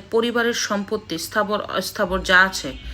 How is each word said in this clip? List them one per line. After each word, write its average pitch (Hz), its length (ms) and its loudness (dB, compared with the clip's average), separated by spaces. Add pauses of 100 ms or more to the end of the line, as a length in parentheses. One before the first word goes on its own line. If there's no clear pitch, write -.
(120)
পরিবারের 233 420 2
সম্পত্তি, 208 640 -4
স্থাবর 202 440 -2
অস্থাবর 190 580 -2
যা 185 200 6
আছে, 185 380 2 (160)